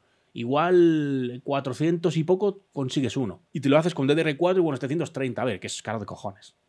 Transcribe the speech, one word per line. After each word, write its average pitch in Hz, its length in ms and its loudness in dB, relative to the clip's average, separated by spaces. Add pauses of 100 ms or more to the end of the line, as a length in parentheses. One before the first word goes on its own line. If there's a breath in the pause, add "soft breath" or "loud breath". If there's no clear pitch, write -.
(320)
Igual 143 1120 2
cuatrocientos 147 720 0
y 160 80 0
poco 190 360 0 (120)
consigues 131 440 -2
uno. 113 260 -4 (100)
Y 156 80 -8
te 131 80 -2
lo 139 80 6
haces 170 180 2
con 139 120 0
D 143 80 4
D 160 60 0
R 151 160 0
cuatro 180 260 2
y - 20 4
bueno, 143 120 -2
setecientos 143 360 -4
treinta. 127 300 -4
A - 20 -2
ver, 107 140 -2
que - 80 -12
es - 160 -10
caro 110 160 -6
de 101 80 -8
cojones, - 480 -12 (140)